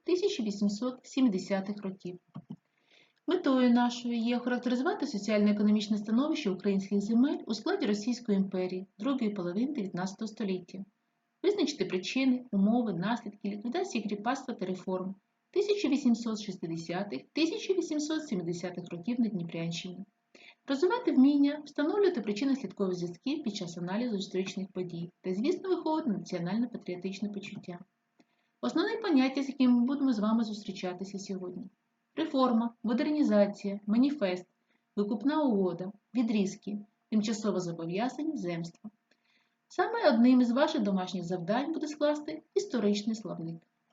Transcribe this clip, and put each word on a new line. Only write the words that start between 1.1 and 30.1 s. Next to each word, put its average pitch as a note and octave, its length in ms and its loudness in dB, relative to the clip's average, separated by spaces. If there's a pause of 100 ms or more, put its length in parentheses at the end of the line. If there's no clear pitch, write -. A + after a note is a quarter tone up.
років. F#3 360 -10 (1080)
Метою B3+ 440 4
нашої A#3+ 520 2
є A#3+ 140 2
охарактеризувати B3+ 680 0
соціально-економічне G#3 920 2
становище B3+ 520 0
українських G3 520 0
земель A#3+ 460 2
у - 60 -4
складі D#4+ 320 -2
Російської G#3 520 0
імперії F#3 500 -2 (120)
другої A#3 300 0
половини G3+ 440 -2
дев'ятнадцятого G3 540 -6
століття, F#3+ 580 -6 (580)
визначити F4 420 0
причини, B3 680 0
умови, G#3+ 420 4
наслідки G#3 560 -4
ліквідації A#3+ 540 -4
кріпацтва A3+ 500 -4
та F#3+ 120 -6
реформ F#3 500 -4 (360)
тисяча G4+ 380 0
вісімсот A#3 500 2
шістдесятих, F3+ 840 -6 (120)
тисяча F#4 400 0
вісімсот D#4 540 -2
сімдесятих F3 640 -4
років A#3 280 -4
на A#3 80 2
Дніпрянщині. E3+ 760 -6 (640)
Розвивати F4+ 440 2
вміння C#4+ 540 6
встановлювати F4+ 560 2
причинно-слідкові G3+ 720 -2
зв'язки F3 500 -4
під G3+ 120 -4
час E3+ 220 -8
аналізу G#3 380 -2
історичних F#3+ 560 -4
подій E3+ 400 -6 (100)
та, F#3 120 -4
звісно, D4+ 360 0
виховувати D#4+ 400 0
національно-патріотичне F#3+ 1200 -4
почуття. G3 460 -12 (840)
Основні G4 360 0
поняття, C#4 460 2
з C#4 60 -4
якими B3 300 4
ми A#3+ 60 4
будемо C#4 280 2